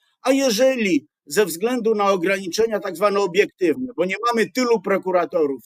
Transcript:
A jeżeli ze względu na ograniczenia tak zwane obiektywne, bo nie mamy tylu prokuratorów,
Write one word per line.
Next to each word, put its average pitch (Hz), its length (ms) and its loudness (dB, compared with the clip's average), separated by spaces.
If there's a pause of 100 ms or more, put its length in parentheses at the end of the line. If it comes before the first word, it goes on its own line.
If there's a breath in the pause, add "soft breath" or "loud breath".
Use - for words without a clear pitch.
(220)
A 254 100 2
jeżeli 247 720 2 (200)
ze 147 200 0
względu 214 480 -2
na 202 160 2
ograniczenia 196 680 -2
tak 185 160 -4
zwane 202 240 2
obiektywne, 165 760 0
bo 165 80 0
nie 185 100 -2 (120)
mamy 233 240 0
tylu 240 300 0
prokuratorów, 175 840 -2